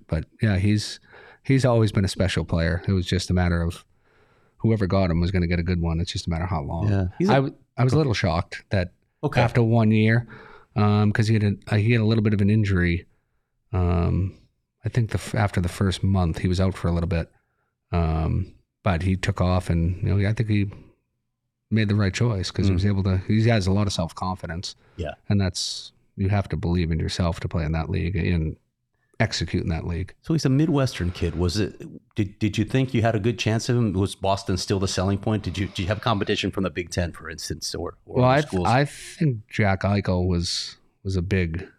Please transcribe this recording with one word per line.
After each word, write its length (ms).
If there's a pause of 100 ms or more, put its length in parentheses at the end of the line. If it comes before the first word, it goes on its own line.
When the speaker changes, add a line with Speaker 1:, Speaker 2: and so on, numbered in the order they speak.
Speaker 1:
But 180 (160)
yeah, 180
he's, 420 (420)
he's 220
always 280
been 120
a 40
special 360
player. 420
It 60
was 140
just 240
a 40
matter 280
of 220 (760)
whoever 280
got 240
him 100
was 100
gonna 160
get 120
a 60
good 160
one. 200
It's 120
just 140
a 40
matter 140
of 60
how 120
long. 260
Speaker 2:
Yeah. 180 (120)
He's 100
a 40
Speaker 1:
I 40
w-, 180 (240)
I 60
was 80
a 60
little 160
shocked 560
that 220 (320)
Speaker 2:
Okay. 160
Speaker 1:
after 220
one 280
year, 360 (500)
um, 360
'cause 160
he 60
had 80
a, 140 (120)
uh, 80
he 160
had 80
a 40
little 180
bit 120
of 60
an 100
injury. 560 (640)
Um, 640 (480)
I 40
think 220
the 80
f-, 160
after 260
the 80
first 340
month, 360
he 100
was 120
out 140
for 140
a 40
little 160
bit. 220 (640)
Um, 640 (280)
but 200
he 140
took 260
off 260
and, 340
you 120
know, 140
I 40
think 160
he 220 (1000)
made 180
the 60
right 200
choice 360
'cause 160
he 40
Speaker 2:
Mm. 40
Speaker 1:
was 120
able 160
to, 160 (100)
he 200
has 180
a 60
lot 140
of 60
self-confidence. 800 (220)
Speaker 2:
Yeah. 180 (140)
Speaker 1:
And 120
that's, 520 (240)
you 140
have 180
to 80
believe 340
in 80
yourself 420
to 80
play 160
in 80
that 180
league 260
and 400 (640)
execute 420
in 60
that 180
league. 360
Speaker 2:
So 100
he's 140
a 20
Midwestern 600
kid. 280
Was 200
it, 200 (360)
did, 240
did 180
you 80
think 300
you 80
had 120
a 60
good 180
chance 300
of 80
him? 160
Was 220
Boston 420
still 240
the 80
selling 300
point? 240
Did 160
you, 80
did 140
you 80
have 120
competition 500
from 140
the 60
Big 200
Ten, 220
for 160
instance, 460
or, 320
or 160
Speaker 1:
Well, 20
Speaker 2:
other 140
Speaker 1:
I, 20
Speaker 2:
schools? 260
Speaker 1:
I 200
think 640
Jack 320
Eichel 440
was, 500 (280)
was 120
a 60
big 460 (100)